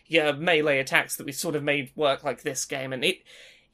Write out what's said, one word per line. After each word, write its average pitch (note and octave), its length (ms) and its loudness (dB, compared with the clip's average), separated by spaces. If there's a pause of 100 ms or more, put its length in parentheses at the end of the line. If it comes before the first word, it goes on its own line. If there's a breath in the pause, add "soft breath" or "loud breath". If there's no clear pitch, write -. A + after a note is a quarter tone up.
your D#3+ 260 2
melee D3 460 2
attacks C3+ 380 0
that - 100 -8
we C#3 60 -8
sort D#3 240 -4
of C#3 60 -4
made C#3+ 320 -2
work C#3 300 0
like B2+ 180 -4
this C3+ 220 -4
game, C3 280 -6
and B2+ 120 -4
it, F#3+ 180 0 (520 soft breath)